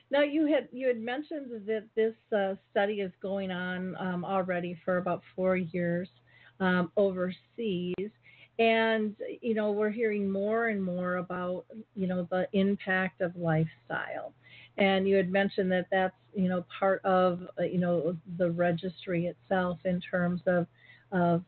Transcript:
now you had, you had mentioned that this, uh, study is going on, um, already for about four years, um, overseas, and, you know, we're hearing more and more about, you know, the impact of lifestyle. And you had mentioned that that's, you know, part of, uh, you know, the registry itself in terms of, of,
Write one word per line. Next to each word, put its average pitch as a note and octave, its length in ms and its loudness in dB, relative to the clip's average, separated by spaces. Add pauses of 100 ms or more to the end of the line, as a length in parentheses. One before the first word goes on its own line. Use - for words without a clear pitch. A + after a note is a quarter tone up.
(120)
now C#4 100 4
you D4 240 2
had, C#4+ 260 2
you C4 160 -4
had A#3+ 120 2
mentioned B3 680 -8
that A3 200 -4 (100)
this, A3 180 2 (220)
uh, G3 200 0 (140)
study G3+ 320 0
is F#3 100 -4 (100)
going G3 280 -4
on, F3+ 480 -4
um, F3+ 280 -4
already F3+ 600 -2
for F#3 120 2
about F3+ 260 -2 (120)
four F#3 220 2
years, F3 520 -2 (500)
um, F3+ 380 2
overseas, F#3 1000 -2 (600)
and, A3+ 580 2 (260)
you A#3 120 0
know, G#3 180 0
we're G#3 180 2
hearing G#3 400 0
more G#3 380 0
and G3+ 160 -2
more F3+ 340 -2
about, F3+ 480 -6 (300)
you F#3+ 100 -2
know, F3+ 240 -2
the F#3 240 0
impact F#3+ 680 0
of F3 140 -4
lifestyle. - 960 -2 (440)
And G3 300 4
you G3 80 4
had F3+ 160 2
mentioned G3 400 2
that F3+ 180 0
that's, F#3 260 2 (200)
you F#3 140 2
know, F3+ 160 -2 (120)
part F#3+ 280 2
of, F#3 360 4 (180)
uh, F3 40 0
you F3 160 0
know, F3 360 2 (220)
the F3 140 2
registry F3 760 -2
itself F3+ 580 -2
in F3+ 160 0
terms F3 440 -2
of, F3 220 2 (440)
of, F3 360 2